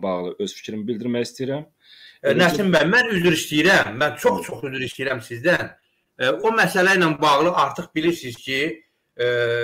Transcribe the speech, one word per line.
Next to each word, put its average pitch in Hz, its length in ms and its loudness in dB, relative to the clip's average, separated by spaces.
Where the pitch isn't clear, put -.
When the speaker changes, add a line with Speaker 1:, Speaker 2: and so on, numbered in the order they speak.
Speaker 1:
bağlı 90 360 -4
öz 98 200 -6
fikrimi 107 300 -10
bildirmək 120 400 -2
istəyirəm. 135 360 -8
Speaker 2:
E, - 80 2
Speaker 1:
Eləcə 165 100 2
Speaker 2:
Nəsim 185 340 2
bəy, 151 200 4
mən 233 220 2
üzr 170 200 4
istəyirəm. 151 640 2
Mən 147 160 0
çox, 233 220 2
Speaker 1:
Buyurun. - 100 -8
Speaker 2:
çox 156 220 -10
üzr 131 180 -6
istəyirəm 127 380 -4
sizdən. 123 460 -2
E, 127 120 2
o 202 240 0
məsələ 190 440 2
ilə 165 120 2
bağlı 151 300 4
artıq 156 300 -6
bilirsiniz 156 420 -4
ki, 135 240 -4
e, 123 60 0